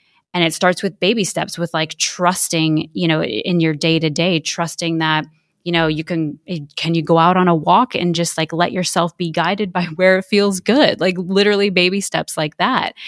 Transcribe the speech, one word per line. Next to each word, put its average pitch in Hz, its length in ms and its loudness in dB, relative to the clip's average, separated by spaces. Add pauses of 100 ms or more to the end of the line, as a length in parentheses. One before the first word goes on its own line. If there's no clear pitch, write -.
(320)
And 180 100 0
it 165 120 0
starts 185 280 0
with 190 180 -6
baby 208 240 2
steps, - 340 -4
with, 170 160 -4
like, 156 220 -4
trusting, 160 960 0
you 175 140 0
know, 156 140 2
in 170 380 -2
your 160 140 2
day-to-day, 160 680 0
trusting 165 580 -4
that, 156 280 0 (380)
you 175 80 -4
know, 165 140 4
you 156 180 -2
can, 160 340 -4 (380)
can 165 180 -2
you 165 80 0
go 165 160 2
out 175 180 4
on 180 120 4
a 170 60 4
walk 175 400 2
and 175 200 0
just, 165 240 -2
like, 160 140 -4
let 165 200 0
yourself 175 440 -2
be 170 140 -4
guided 180 400 -2
by 175 140 -2
<laughs> 165 120 -8
where 185 220 2
it 190 60 -6
feels 202 360 0
good? 240 380 2
Like, 190 200 0
literally 196 520 2
baby 185 300 2
steps - 360 -6
like 156 220 -4
that. 240 360 0 (140)